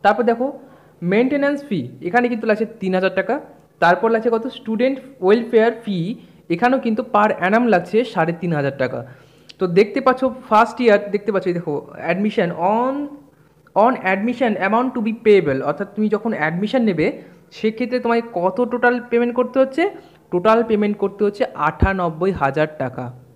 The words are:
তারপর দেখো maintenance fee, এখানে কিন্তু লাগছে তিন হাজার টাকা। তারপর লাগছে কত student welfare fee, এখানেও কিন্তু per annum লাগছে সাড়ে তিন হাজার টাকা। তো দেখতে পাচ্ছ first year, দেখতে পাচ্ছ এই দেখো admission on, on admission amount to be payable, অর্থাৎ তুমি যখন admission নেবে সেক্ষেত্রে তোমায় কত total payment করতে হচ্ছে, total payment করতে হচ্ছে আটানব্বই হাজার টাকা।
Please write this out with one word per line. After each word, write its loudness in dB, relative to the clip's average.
তারপর 2
দেখো 0
maintenance 0
fee, -6
এখানে 0
কিন্তু -4
লাগছে 0
তিন -4
হাজার 0
টাকা। -2
তারপর 4
লাগছে 0
কত -2
student -4
welfare 4
fee, -4
এখানেও 2
কিন্তু -2
per 4
annum 2
লাগছে 2
সাড়ে -2
তিন -2
হাজার -2
টাকা। -4
তো 0
দেখতে 2
পাচ্ছ 2
first 2
year, 4
দেখতে -2
পাচ্ছ -2
এই 0
দেখো -6
admission 0
on, -2
on 2
admission -2
amount 0
to -2
be -2
payable, 4
অর্থাৎ -4
তুমি 0
যখন -2
admission -2
নেবে 0
সেক্ষেত্রে -4
তোমায় 0
কত -2
total 2
payment 0
করতে -2
হচ্ছে, 0
total 2
payment 0
করতে -2
হচ্ছে 0
আটানব্বই 0
হাজার 0
টাকা। -8